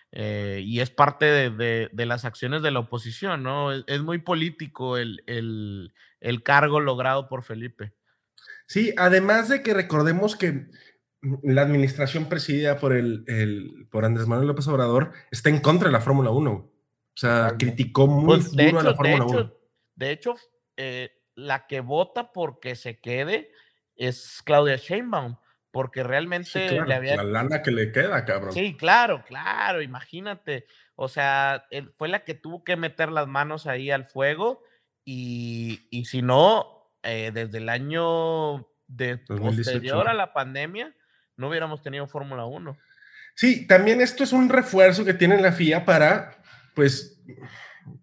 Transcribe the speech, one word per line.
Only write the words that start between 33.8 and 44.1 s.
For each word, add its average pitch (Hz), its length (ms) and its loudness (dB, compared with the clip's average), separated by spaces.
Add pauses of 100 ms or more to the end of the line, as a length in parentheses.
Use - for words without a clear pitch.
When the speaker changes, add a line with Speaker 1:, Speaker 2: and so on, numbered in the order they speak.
Speaker 1:
al 135 160 -2
fuego 156 560 -2 (420)
y, 120 840 -10
y 120 160 -8
si 127 160 -4
no, 156 680 4 (100)
eh, 113 300 -6
desde 113 260 -8
el 113 120 -8
año 160 960 -2 (200)
de, 123 300 -6 (120)
Speaker 2:
Dos 104 120 -4
mil 110 160 0
dieciocho. - 0 -
Speaker 1:
posterior 127 520 -2
a 226 60 0
la 196 180 -4
pandemia, 156 640 -8 (420)
no 131 120 -8
hubiéramos 156 340 -6
tenido 139 240 -10
Fórmula 135 380 -10
uno. 143 320 -12 (580)
Speaker 2:
Sí, 247 320 2
también 214 360 6
esto 247 220 0